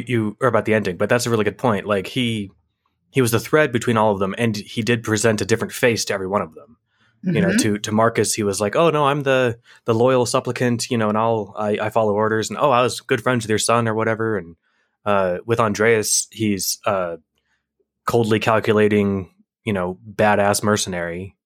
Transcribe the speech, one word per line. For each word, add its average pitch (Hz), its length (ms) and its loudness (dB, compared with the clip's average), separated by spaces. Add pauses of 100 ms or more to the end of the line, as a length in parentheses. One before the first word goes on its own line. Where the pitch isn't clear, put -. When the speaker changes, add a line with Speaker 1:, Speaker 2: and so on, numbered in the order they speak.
Speaker 1:
you 110 340 -2
are 131 60 4
about 107 180 2
the 110 80 2
ending, 98 240 0
but 104 120 0
that's 120 180 2
a - 20 -2
really 110 140 2
good 101 160 -2
point. 107 260 0
Like, 98 220 -2
he, 113 420 -4 (600)
he 135 100 2
was 117 80 4
the 117 100 2
thread 151 320 2
between 117 260 0
all 110 140 4
of 95 80 0
them, 98 200 -2
and 113 180 0
he 107 240 -8
did 113 220 0
present 107 380 0
a 98 40 -2
different 107 280 0
face 117 320 0
to 110 100 -4
every 95 100 -6
one 98 160 -2
of 80 140 -10
them. - 220 -20 (440)
You 165 200 0
know, 90 80 2
Speaker 2:
Mm-hmm. 101 80 0 (160)
Speaker 1:
to, 104 40 -4
to 104 140 -8
Marcus, 113 420 2
he 113 80 -4
was 98 180 -2
like, 101 160 -2
"Oh 165 140 4
no, 147 160 0
I'm 143 160 0
the, 131 380 0 (260)
the 117 80 2
loyal 123 320 2
supplicant, 123 640 -2
you 120 80 -2
know, 107 120 0
and 107 100 0
I'll, 110 360 0
I, 107 240 -2
I 107 120 -4
follow 107 240 2
orders." 110 340 0
And, 107 100 -8
"Oh, 143 120 2
I 120 100 4
was 120 200 -2
good 123 200 -2
friends 127 220 0
with 104 80 -8
your 104 80 2
son," 117 280 0
or 110 60 -2
whatever. 110 440 -2
And, 85 180 -10 (500)
uh, 95 400 2
with 113 140 0
Andreas, 110 720 2
he's, 104 560 -4
uh, 90 300 -4 (880)
coldly 110 320 2
calculating, 104 880 2 (360)
you 110 80 -4
know, 92 260 -4 (120)
badass 101 520 2
mercenary. 92 720 -4 (100)